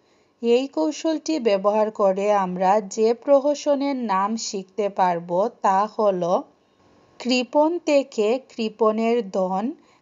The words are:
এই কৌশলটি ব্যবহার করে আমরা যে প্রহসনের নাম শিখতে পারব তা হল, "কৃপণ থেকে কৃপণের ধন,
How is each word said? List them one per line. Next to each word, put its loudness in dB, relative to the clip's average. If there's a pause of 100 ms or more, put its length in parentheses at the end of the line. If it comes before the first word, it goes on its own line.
(420)
এই 2
কৌশলটি -2
ব্যবহার 2
করে 0
আমরা 2
যে 0
প্রহসনের 0
নাম -2
শিখতে -6
পারব -2 (140)
তা 2 (100)
হল, 2 (800)
"কৃপণ 0
থেকে 0
কৃপণের -2
ধন, -2 (300)